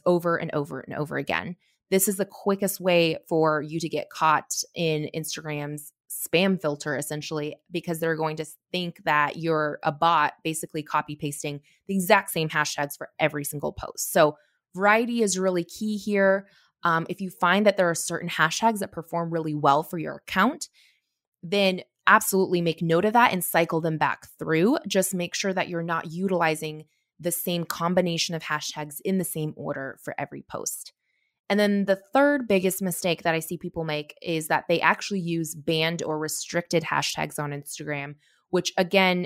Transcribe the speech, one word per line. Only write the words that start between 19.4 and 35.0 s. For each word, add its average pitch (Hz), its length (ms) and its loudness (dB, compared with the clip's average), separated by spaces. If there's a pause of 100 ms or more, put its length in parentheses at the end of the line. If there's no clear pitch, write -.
well 147 260 4
for 170 160 -8
your 151 180 -6
account, 247 540 0 (720)
then 185 400 2 (240)
absolutely 190 560 4
make 165 200 -2
note 170 220 4
of 214 100 2
that 240 200 6
and 180 100 -2
cycle 165 380 0
them 160 160 -2
back 147 300 -2 (100)
through. 160 400 2 (100)
Just 190 260 0
make 175 200 -4
sure - 200 -2
that 185 160 -2
you're 170 120 -4
not 165 300 -4
utilizing 160 720 -2 (340)
the 170 120 -2
same 175 340 -2
combination 170 680 0
of 160 80 -8
hashtags 151 600 -8
in 190 140 0
the 180 60 0
same 156 340 -4
order 143 460 -8
for - 160 -8
every 139 280 -8
post. - 460 -10 (560)
And 202 100 2
then 202 260 2
the 190 140 2 (140)
third 277 340 4
biggest 185 340 2
mistake 175 420 -2
that 165 100 2
I 160 60 0
see 165 180 -8
people 170 260 -8
make 151 380 -4
is 160 260 -2
that 151 220 0
they 170 100 4
actually 196 420 2